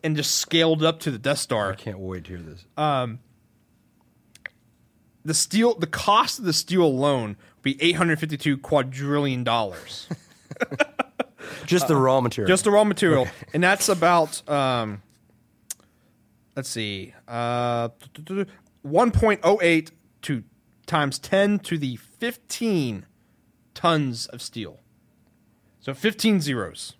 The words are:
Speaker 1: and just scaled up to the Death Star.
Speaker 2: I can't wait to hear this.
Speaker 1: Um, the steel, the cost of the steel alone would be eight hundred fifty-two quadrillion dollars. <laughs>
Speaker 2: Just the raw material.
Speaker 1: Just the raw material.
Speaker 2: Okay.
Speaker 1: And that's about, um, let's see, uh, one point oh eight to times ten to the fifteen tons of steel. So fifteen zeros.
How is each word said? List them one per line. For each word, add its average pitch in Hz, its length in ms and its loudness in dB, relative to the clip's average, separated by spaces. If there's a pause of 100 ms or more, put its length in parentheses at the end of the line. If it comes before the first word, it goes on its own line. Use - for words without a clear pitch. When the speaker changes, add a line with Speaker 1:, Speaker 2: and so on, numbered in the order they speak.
Speaker 1:
and 156 120 0
just 147 200 -2
scaled 160 480 2
up 160 180 0
to 156 100 -4
the 123 80 -6
Death 139 200 -2
Star. 104 320 -2
Speaker 2:
I 95 40 -6
can't 95 240 -10
wait 92 260 -10
to - 60 -18
hear 90 100 -12
this. 80 240 -18 (120)
Speaker 1:
Um, 131 420 -2 (2000)
the 156 80 -2
steel, 220 420 2
the 165 120 -4
cost - 520 0
of 233 60 -10
the 170 80 2
steel 175 300 2
alone 135 460 2 (260)
would - 80 -20
be 135 180 -2
eight 170 140 4
hundred 160 240 2
fifty-two 151 380 -2
quadrillion 139 840 -2
dollars. 110 720 -4
<laughs> - 1500 -8
Speaker 2:
Just 170 220 0
the 160 80 2
raw 131 260 4
material. 117 260 -2
Speaker 1:
Just 185 160 2
the 214 80 2
raw 208 120 6
material. 180 400 2
Speaker 2:
Okay. 123 80 -4 (220)
Speaker 1:
And 170 100 0
that's 196 260 2
about, 170 600 2
um, 123 520 -2 (1500)
let's 135 140 -10
see, 101 440 -8 (140)
uh, 120 640 -2 (920)
one 190 280 4
point 214 320 4
oh 202 180 6
eight 165 300 4 (320)
to 123 200 -4 (420)
times 147 340 0
ten 202 400 2
to 175 180 -4
the 135 200 -4
fifteen 185 1080 -4 (680)
tons 147 540 0
of 123 140 -18
steel. - 380 -12 (1000)
So 135 120 -8
fifteen 214 480 2
zeros. 117 580 -6